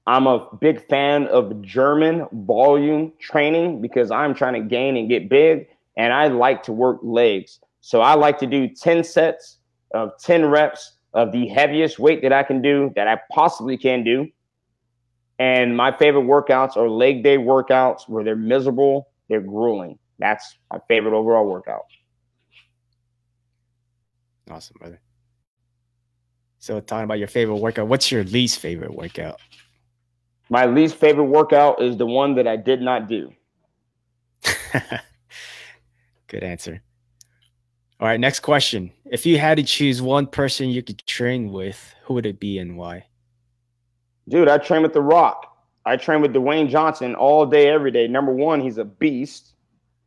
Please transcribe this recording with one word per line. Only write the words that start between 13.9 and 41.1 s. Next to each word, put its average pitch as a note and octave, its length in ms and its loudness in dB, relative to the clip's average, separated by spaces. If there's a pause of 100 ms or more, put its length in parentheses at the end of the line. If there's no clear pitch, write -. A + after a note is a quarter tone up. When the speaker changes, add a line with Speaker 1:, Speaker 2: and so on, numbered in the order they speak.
Speaker 1:
do. C3 240 0 (1120)
And B2+ 380 2
my C3 200 0
favorite C#3+ 280 4
workouts C3 520 2
are A2+ 120 2
leg B2 340 2
day C#3 140 4
workouts C3 720 2
where A2 160 -6
they're A2 120 -2
miserable, C3+ 720 0 (200)
they're G#2+ 120 -2
grueling. G2+ 580 -6 (200)
That's - 380 -6 (160)
my - 60 -10 (100)
favorite A2 260 0
overall A2 320 2
workout. F2 380 -10 (2750)
Speaker 2:
Awesome, D#2+ 280 -20
brother. E2+ 220 -20 (1600)
So G#2+ 220 -12
talking A2 240 -10
about G#2+ 140 -6
your G2+ 100 -8
favorite A2 280 -2
workout, A2 320 -4
what's C3+ 220 0
your A2+ 140 -2
least A#2 360 -2
favorite E2 340 -10
workout? - 460 -14 (1080)
Speaker 1:
My B2 160 2
least D3+ 320 2
favorite D3+ 280 4
workout D3 580 4
is B2 140 -2
the A#2+ 100 -2
one C3+ 300 0
that B2 100 2
I A2 100 -2
did B2 240 0
not B2 280 -4
do. F2 240 -8 (1120)
Speaker 2:
<laughs> - 100 -2 (1800)
Good G#2 140 -12
answer. F2 400 -12 (1160)
All A2 80 -2
right, A2+ 120 -2
next C3+ 200 -2
question. A#2 520 -2 (120)
If - 220 -8
you E3 120 4
had D#3 200 2
to D3 40 0
choose C3 400 -2
one C#3 240 -2
person C3+ 420 -4
you B2 140 -6
could G#2+ 240 -18
train B2 440 -6